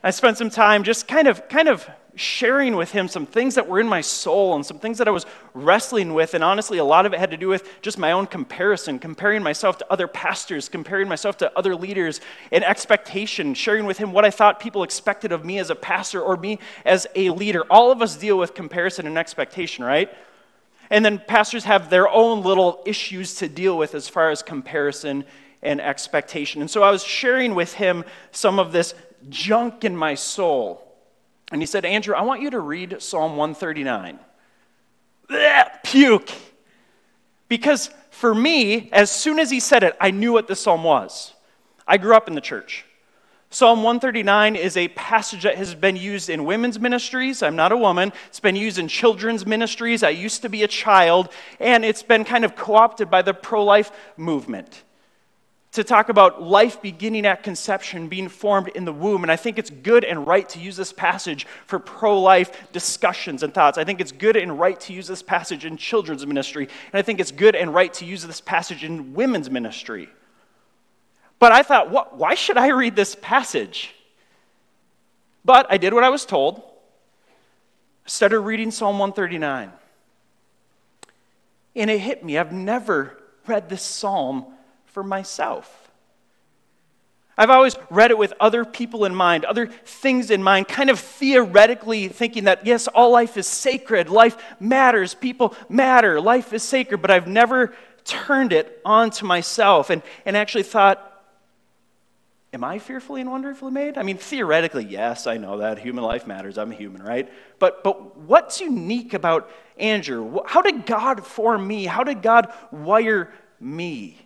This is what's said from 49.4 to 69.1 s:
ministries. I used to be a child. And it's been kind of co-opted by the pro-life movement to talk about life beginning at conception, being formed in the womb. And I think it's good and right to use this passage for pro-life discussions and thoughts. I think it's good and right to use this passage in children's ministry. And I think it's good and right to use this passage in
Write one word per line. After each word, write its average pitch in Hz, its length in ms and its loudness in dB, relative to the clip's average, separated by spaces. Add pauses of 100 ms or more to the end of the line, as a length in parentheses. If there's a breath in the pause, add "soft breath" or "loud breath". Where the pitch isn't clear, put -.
ministries. 226 580 -2
I 160 80 4
used 180 320 -6
to 202 60 -8
be 208 140 -4
a 208 60 0
child. 180 640 4 (280 loud breath)
And 233 260 4
it's 214 200 -2
been 220 200 4
kind 233 220 0
of - 100 -4
co-opted 220 540 2
by 185 100 4
the 185 140 0
pro-life 208 560 2 (260 loud breath)
movement 135 680 -8 (880)
to 214 120 -4
talk 220 240 4
about 196 340 6
life 202 400 2
beginning 208 420 -6
at 190 200 0
conception, 180 640 -8
being 190 200 -8
formed 196 460 -2
in 185 100 -8
the 165 80 -6
womb. 180 300 -2
And 165 80 -2
I 160 60 4
think 226 200 -6
it's 214 140 -8
good 190 340 2
and 160 220 -6
right 185 220 2
to - 100 -18
use 180 180 -14
this 190 160 -10
passage 180 540 -4 (200 loud breath)
for 190 120 -6
pro-life 190 920 2
discussions 170 720 -6
and 147 100 -8
thoughts. 151 240 4
I 156 60 -2
think 180 160 -6
it's 185 100 -6
good 208 260 0
and 175 220 -4
right 185 220 0
to - 120 -16
use 180 140 -14
this 185 160 -12
passage 170 420 -4
in 160 120 -12
children's 160 500 -4
ministry. 139 380 -6
And - 340 -8
I 202 40 0
think 196 180 -4
it's 180 100 -4
good 190 240 4
and 165 180 -4
right 180 220 2
to 175 100 -14
use 175 220 -14
this 165 140 -16
passage 175 420 -6
in 156 320 -10